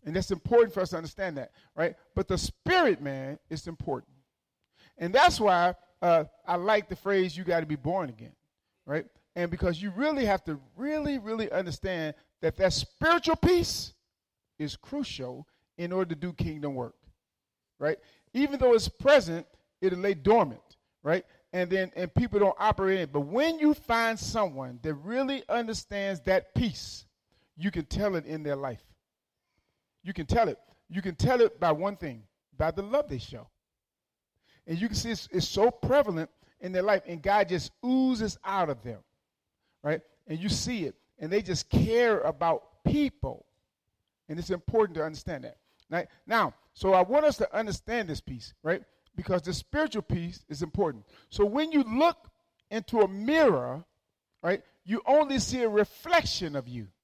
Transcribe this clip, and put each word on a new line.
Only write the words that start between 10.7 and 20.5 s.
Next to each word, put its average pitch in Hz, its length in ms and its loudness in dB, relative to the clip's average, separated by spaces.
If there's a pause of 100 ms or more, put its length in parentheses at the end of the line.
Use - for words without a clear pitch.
really, 294 420 -4
really 220 320 -4
understand 170 640 -4 (260)
that 165 160 -2
that 185 160 2
spiritual 330 640 2
piece - 560 2 (680)
is 151 160 -8
crucial 143 720 -10 (300)
in 175 160 -6
order 180 220 -2
to 147 60 -14
do 180 120 -6
kingdom 147 420 -4
work, 120 220 -8 (840)
right? 156 200 -2 (340)
Even 277 260 0
though 254 140 6
it's 220 160 4
present, 180 580 2 (360)
it'll 180 160 0
lay 196 160 0
dormant, 160 640 2 (240)